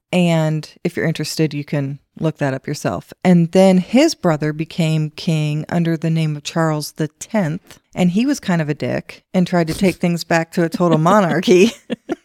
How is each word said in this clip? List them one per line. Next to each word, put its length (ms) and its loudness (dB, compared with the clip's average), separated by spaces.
And 600 0
if 100 -4
you're 100 -2
interested, 480 -2
you 120 -8
can 340 -6
look 200 -4
that 160 -2
up 120 -10
yourself. 460 -6
And 260 4
then 260 6
his 380 2
brother 380 -2
became 560 -2
king 580 -4
under 300 -2
the 120 -2
name 280 0
of 60 -14
Charles 500 -2
the 160 -4
tenth, 720 -6
and 180 2
he 140 0
was 140 -2
kind 220 -2
of 80 -4
a 40 -2
dick 600 -8
and 120 2
tried 220 0
to 60 -6
take 240 0
things 260 -2
back 300 -2
to 100 0
a 60 0
total 280 0
monarchy, 720 4